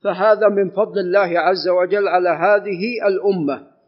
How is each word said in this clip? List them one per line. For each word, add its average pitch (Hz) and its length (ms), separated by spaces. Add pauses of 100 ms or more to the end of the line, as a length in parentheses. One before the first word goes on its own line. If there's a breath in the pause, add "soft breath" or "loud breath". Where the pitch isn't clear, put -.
فهذا 208 440
من 196 220
فضل 190 280
الله 180 400
عز 170 300
وجل 180 400
على 180 200
هذه 202 800
الأمة.' 175 640 (160)